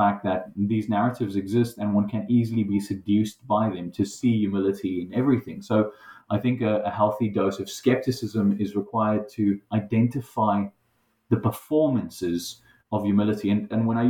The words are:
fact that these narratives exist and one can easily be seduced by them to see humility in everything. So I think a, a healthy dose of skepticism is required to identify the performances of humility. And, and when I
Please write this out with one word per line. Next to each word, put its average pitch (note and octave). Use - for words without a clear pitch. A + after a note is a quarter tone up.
fact G2+
that F#2
these G#2
narratives A2
exist A2
and G#2
one G2+
can G#2
easily A#2
be G2+
seduced G#2
by G#2+
them F2
to -
see A#2
humility G2
in F2+
everything. A#2+
So G#2+
I G#2
think B2
a, G#2+
a G2+
healthy G#2+
dose G2+
of F#2+
skepticism A2
is G2+
required G#2+
to G2+
identify A2
the A#2
performances G#2+
of G#2
humility. G#2
And, G#2
and A2+
when A2+
I A#2+